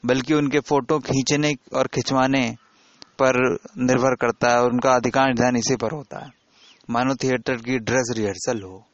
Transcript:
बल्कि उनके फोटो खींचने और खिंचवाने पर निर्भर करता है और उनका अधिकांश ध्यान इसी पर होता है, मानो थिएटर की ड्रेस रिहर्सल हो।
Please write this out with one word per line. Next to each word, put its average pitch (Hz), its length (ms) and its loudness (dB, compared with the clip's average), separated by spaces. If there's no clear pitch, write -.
बल्कि 131 280 2
उनके 147 260 2
फोटो 143 380 0
खींचने 143 540 0
और 131 120 0
खिंचवाने 131 680 0
पर 127 540 2
निर्भर 127 360 2
करता 120 340 0
है 120 140 4
और 123 100 2
उनका 123 180 2
अधिकांश 127 460 2
ध्यान 123 200 2
इसी 120 200 0
पर 113 140 -4
होता - 340 -12
है, 135 60 -18
मानो 127 240 0
थिएटर 127 420 -2
की 120 220 -4
ड्रेस 117 380 0
रिहर्सल 104 460 -4
हो। 95 320 -18